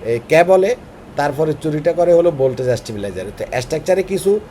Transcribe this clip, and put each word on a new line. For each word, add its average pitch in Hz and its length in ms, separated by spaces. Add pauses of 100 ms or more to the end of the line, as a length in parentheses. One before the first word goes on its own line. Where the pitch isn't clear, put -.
এ, 117 140 (100)
কেবলে, 185 480 (400)
তারপরে 147 460
চুরিটা 156 300
করে 170 200
হলো 170 180
ভোল্টেজ 131 380
স্টেবিলাইজারে। 101 680
তো - 220
স্ট্রাকচারে 160 420
কিছু 196 380 (100)